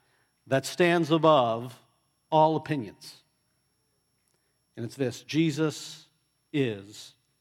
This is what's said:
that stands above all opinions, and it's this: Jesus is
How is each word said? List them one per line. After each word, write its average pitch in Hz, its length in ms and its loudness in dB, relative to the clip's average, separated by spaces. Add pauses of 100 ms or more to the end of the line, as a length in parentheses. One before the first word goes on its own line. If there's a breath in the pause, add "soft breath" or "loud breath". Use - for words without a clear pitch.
(460)
that 131 180 0
stands 170 460 2
above 127 680 2 (520)
all 156 260 4
opinions, 143 600 -8 (1600)
and 117 100 -8
it's - 100 -14
this: 131 260 -4
Jesus 156 840 -2 (460)
is 107 600 -6 (280)